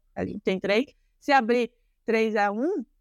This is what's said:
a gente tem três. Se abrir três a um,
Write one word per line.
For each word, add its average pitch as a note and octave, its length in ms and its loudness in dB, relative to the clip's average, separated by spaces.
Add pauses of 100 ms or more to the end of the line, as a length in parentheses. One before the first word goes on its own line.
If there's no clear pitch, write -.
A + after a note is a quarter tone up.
(140)
a F#3 120 -6
gente F#3 160 -8
tem F#3+ 180 -2
três. G#3 260 0 (340)
Se - 120 -2
abrir A#3+ 400 2 (340)
três A3 300 0
a G3+ 160 2
um, C#4 340 -4 (160)